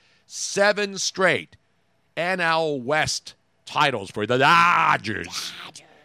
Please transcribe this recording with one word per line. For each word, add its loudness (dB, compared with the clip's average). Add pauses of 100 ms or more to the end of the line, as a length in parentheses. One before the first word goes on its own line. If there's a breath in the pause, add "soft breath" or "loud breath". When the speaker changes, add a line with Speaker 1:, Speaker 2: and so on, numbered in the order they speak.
(260 soft breath)
Speaker 1:
seven -2
straight -2 (600)
N -2
L 0
West -2 (300)
titles 0
for -4
the 0
Dodgers. 4
Speaker 2:
Dodgers. -12 (180)